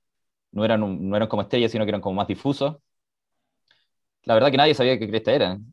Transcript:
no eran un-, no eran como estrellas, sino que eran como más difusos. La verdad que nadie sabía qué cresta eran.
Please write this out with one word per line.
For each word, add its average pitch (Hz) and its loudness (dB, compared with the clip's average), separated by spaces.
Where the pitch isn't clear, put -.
no 104 -2
eran 110 2
un-, 95 -4
no 98 -2
eran 104 0
como 104 -2
estrellas, 117 0
sino 110 -2
que 104 -2
eran 101 -4
como 92 -6
más 98 -2
difusos. 139 -4
La 117 0
verdad 123 4
que 131 0
nadie 147 4
sabía 127 2
qué 107 -6
cresta 110 -2
eran. 107 -2